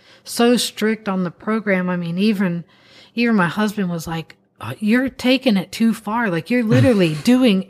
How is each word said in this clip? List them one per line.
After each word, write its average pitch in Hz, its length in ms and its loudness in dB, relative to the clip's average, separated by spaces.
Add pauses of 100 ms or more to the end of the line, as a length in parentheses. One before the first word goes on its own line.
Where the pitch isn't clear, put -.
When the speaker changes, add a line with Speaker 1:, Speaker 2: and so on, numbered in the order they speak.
(240)
Speaker 1:
so 240 320 2
strict 214 540 -4
on 190 140 -2
the 170 80 -4
program. 196 580 -2
I 180 80 -2
mean, 170 220 -6
even, 190 440 0 (520)
even 233 200 0
my 175 120 2
husband 202 420 -2
was 165 160 -6
like, 165 300 -10 (260)
"Uh, 117 180 -10
you're 247 300 0
taking 254 480 0
it 170 140 -4
too 226 220 0
far. 220 360 -4
Like, 165 200 -4
you're 247 140 0
literally 214 520 4
Speaker 2:
<laughs> 147 80 -10
Speaker 1:
doing 240 460 4